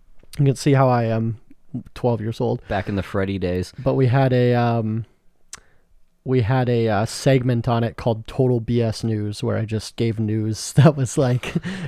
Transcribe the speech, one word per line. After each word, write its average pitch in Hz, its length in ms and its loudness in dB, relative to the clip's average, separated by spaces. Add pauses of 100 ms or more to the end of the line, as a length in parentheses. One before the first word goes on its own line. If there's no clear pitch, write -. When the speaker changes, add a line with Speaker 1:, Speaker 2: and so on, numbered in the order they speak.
(380)
Speaker 1:
You 147 60 4
can 139 120 2
see 143 180 2
how 135 140 4
I 120 160 2
am 113 360 -2 (540)
twelve 117 260 -2
years 110 200 -6
old. 120 280 -2
Speaker 2:
Back 98 200 -2
in 107 80 -4
the 95 60 -2
Freddy 98 360 -4
days. 90 340 -4 (100)
Speaker 1:
But 131 120 0
we 135 140 2
had 131 260 2
a, 123 200 4
um, 117 520 0 (1160)
we 131 180 2
had 131 260 2
a, 117 200 2
uh, 107 180 2
segment 127 600 2
on 117 140 2
it 117 140 -4
called 110 300 -2
Total 123 340 0
B 117 220 0
S 113 200 -2
News, 104 400 -4
where 113 140 -2
I 107 80 -2
just 107 320 -6
gave 113 240 -2
news 110 520 -2
<laughs> - 20 -16
that 143 200 6
was, 135 220 -4
like, 127 380 0 (340)